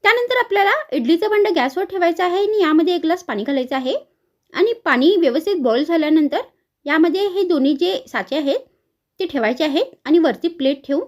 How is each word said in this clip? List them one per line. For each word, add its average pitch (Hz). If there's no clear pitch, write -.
त्यानंतर 480
आपल्याला 403
इडलीचं 320
भांडं 415
गॅसवर 269
ठेवायचं 359
आहे 359
आणि 415
यामध्ये 311
एक 320
ग्लास 339
पाणी 214
घालायचं 262
आहे 262
आणि 440
पाणी 294
व्यवस्थित 330
बॉईल 254
झाल्यानंतर 311
यामध्ये 330
हे 381
दोन्ही 302
जे 349
साचे 247
आहेत 302
ते 381
ठेवायचे 247
आहेत 302
आणि 311
वरती 320
प्लेट 269
ठेवून 285